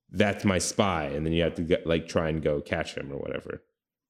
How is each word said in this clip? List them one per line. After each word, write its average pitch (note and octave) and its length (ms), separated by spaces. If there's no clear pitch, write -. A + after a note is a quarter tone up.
"That's G2+ 340
my F#2+ 140
spy." F2 460
And D2 200
then E2 80
you E2+ 80
have E2 140
to F2+ 80
get, E2 240
like, E2 200
try E2+ 220
and D#2 140
go D2 180
catch - 340
him C#2 160
or C#2 60
whatever. - 460